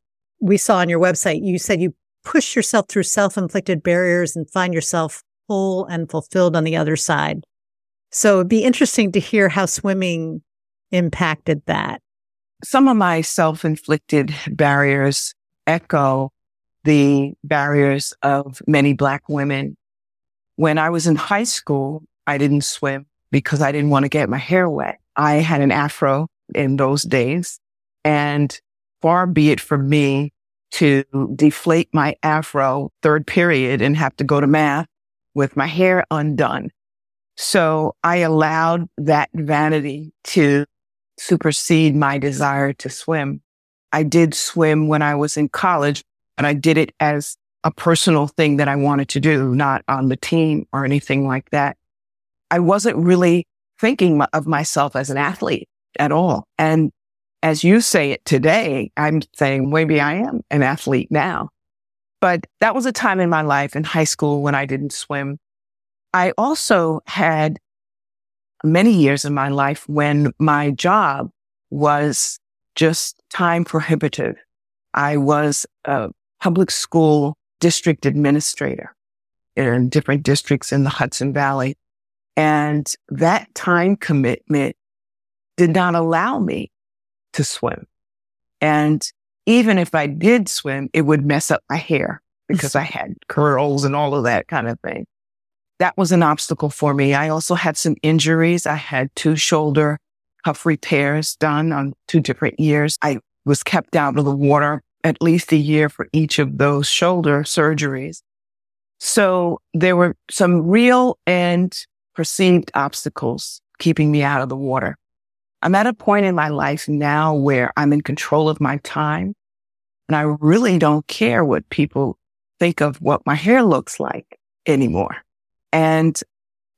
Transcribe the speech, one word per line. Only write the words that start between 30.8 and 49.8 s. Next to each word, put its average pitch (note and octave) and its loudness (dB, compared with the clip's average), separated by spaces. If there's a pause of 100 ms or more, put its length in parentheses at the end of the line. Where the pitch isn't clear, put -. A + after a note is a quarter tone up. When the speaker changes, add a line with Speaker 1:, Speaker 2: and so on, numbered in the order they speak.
Speaker 2:
deflate D#3+ 2
my D3 0
afro C#3+ -2 (120)
third D3+ 2
period C#3 0
and C#3+ 2
have D3+ -2
to C#3+ -4
go C#3+ 2
to C#3+ 2
math D3+ 2 (480)
with C#3 -2
my C#3 0
hair F3+ 2
undone. D3 -2 (680)
So D#3 0 (100)
I F3 2
allowed D#3+ 2 (100)
that D3 0
vanity D3+ -2 (120)
to C#3+ 2 (520)
supersede D#3+ 0
my C#3+ 0
desire C#3 -2
to - -12
swim. C#3+ -6 (520)
I D3+ 2
did D#3+ 4
swim D#3 0
when D3+ 2
I D3 0
was D3 -2
in D3+ 0
college, D3 -2 (320)
but C#3 -2
I D3 2
did D#3 2
it - 0
as D3 -2 (280)
a D#3+ 0
personal D#3+ 2
thing D3 0
that C#3+ 2
I C#3 0
wanted C#3 0
to C#3+ -4
do, C3+ 2
not C#3 0